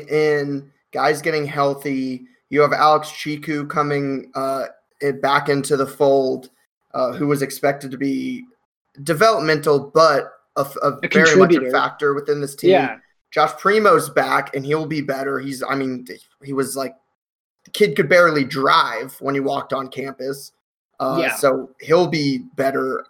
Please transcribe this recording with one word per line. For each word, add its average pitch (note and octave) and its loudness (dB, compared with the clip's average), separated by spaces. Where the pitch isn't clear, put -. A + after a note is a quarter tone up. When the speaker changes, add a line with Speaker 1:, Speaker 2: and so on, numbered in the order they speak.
Speaker 1:
in, C#3+ 0
guys C#3+ 0
getting D#3 -2
healthy, C#3 -4
you C#3 2
have C#3+ 2
Alex D3+ 2
Chiku D3 -8
coming, C#3+ -4
uh, C3+ -4
i-, C#3+ 0
back C#3 0
into C#3+ 0
the C3+ 0
fold, C3 2
uh, B2+ -2
who D3 -4
was C#3+ 0
expected C#3 -4
to B2+ -10
be C3 -6
developmental, D#3 2
but D#3 4
a D3 0
f-, C#3 -4
a - 2
Speaker 2:
A C#3+ 0
Speaker 1:
very A#2+ -4
much - -6
a - -4
Speaker 2:
contributor. D#3+ 6
Speaker 1:
factor C#3 0
within D3 -4
this C#3+ -8
team. F3 2
Speaker 2:
Yeah. C#3 2
Speaker 1:
Josh D#3 0
Primo's F#3+ 4
back, C3+ -2
and C3+ -6
he'll D#3 -2
be D3 -4
better. C3+ -6
He's, C3 -10
I - -4
mean, C3 -6
he C#3 -10
was C3 -4
like, C3 -8
the - -20
kid G3+ 2
could D#3 0
barely E3+ 4
drive C3+ 0
when C#3 -4
he C#3 -2
walked C#3 -4
on C3+ -6
campus. C3+ -10
Uh, C3 -2
Speaker 2:
Yeah. B2+ -2
Speaker 1:
so C3 0
he'll E3+ 4
be C#3+ 0
better, C3 -2